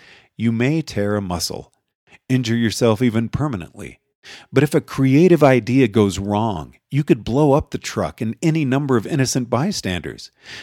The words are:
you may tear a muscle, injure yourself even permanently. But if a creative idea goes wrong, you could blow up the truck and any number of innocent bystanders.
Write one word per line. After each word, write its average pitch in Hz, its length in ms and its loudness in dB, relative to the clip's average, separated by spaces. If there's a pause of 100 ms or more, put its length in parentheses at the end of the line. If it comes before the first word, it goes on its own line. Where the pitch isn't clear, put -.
(380)
you 117 140 0
may 131 300 0
tear 104 340 -4
a 104 60 -2
muscle, 87 500 -8 (560)
injure 123 280 0
yourself 113 460 0
even 113 280 0
permanently. 98 680 -8 (540)
But 135 100 4
if 151 100 0
a 165 60 0
creative 147 640 4
idea 127 460 4
goes 101 280 2
wrong, 101 580 -4 (140)
you 139 140 -2
could 117 220 0
blow 139 260 2
up 143 200 0
the - 60 -6
truck - 440 -6
and 113 200 -4
any 160 220 0
number 135 320 0
of 101 100 0
innocent 127 440 -2
bystanders. 113 800 -4 (320)